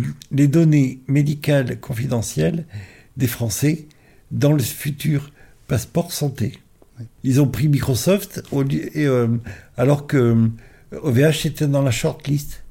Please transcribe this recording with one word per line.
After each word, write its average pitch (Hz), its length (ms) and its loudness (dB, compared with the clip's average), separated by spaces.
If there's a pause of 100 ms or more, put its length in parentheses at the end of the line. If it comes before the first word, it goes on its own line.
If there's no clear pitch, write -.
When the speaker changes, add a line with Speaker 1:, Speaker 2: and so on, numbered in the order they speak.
(300)
Speaker 1:
les 139 180 4
données 151 580 4
médicales 139 720 0
confidentielles 139 840 -2 (540)
des 127 80 0
Français 127 600 -2 (440)
dans 127 220 2
le 147 100 2
futur 143 680 -4 (380)
passeport 143 440 -4
santé. 127 460 -4 (400)
Speaker 2:
Oui. 113 60 -12 (180)
Speaker 1:
Ils 135 200 4
ont 143 40 4
pris 120 220 0
Microsoft 143 760 0 (100)
au 143 100 0
lieu, 147 340 -4
et, 151 100 0
euh, 123 220 2 (480)
alors 143 300 2
que, 147 100 0
euh, 113 880 0
O 151 80 -2
V 135 140 4
H 156 220 2
était 151 220 -2
dans 139 140 2
la 135 80 2
shortlist. - 800 -4